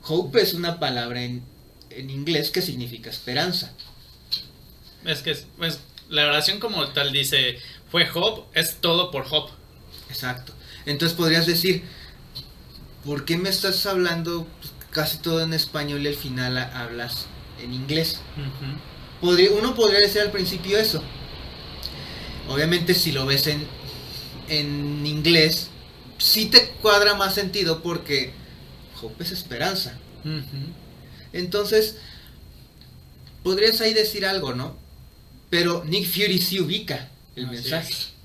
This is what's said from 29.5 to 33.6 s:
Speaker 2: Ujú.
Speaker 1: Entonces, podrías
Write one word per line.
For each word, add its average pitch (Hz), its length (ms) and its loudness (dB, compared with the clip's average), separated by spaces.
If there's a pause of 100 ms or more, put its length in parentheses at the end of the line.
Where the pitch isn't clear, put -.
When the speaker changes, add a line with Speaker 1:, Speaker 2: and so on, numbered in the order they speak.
Speaker 2:
Ujú. 151 480 -6 (600)
Speaker 1:
Entonces, 202 640 2 (1500)
podrías 202 380 4